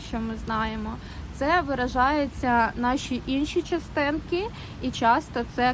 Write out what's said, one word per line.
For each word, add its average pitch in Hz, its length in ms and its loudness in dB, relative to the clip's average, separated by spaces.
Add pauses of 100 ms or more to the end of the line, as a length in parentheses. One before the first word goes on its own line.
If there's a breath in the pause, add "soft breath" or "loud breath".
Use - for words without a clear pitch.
що 233 120 -4
ми 226 140 -4 (120)
знаємо. 220 440 -2 (460 loud breath)
Це 330 260 4
виражаються 254 1120 2
наші 247 500 0
інші 277 360 0
частинки, 320 840 -2 (360 loud breath)
і 254 100 -2
часто 247 500 2 (140)
це 247 180 4